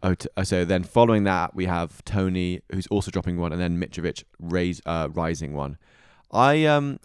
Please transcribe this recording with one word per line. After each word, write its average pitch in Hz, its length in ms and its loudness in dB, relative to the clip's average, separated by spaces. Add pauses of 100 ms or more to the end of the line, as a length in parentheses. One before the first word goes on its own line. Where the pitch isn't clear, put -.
Oh, 92 120 2
t-, - 200 -12
uh, 95 80 -2
so 90 220 2
then 90 180 2
following 113 400 4
that, 90 320 0
we 92 120 -2
have 87 360 -4
Tony, 92 560 -2 (140)
who's 92 140 -4
also 101 220 0
dropping 90 280 -4
one, 85 160 -2
and 87 80 -4
then 87 200 0
Mitrovic - 440 -6 (120)
raise, 87 480 -2
uh, 82 280 -2
rising 80 400 -4
one. 71 240 -6 (520)
I, 143 360 4
um, 143 400 2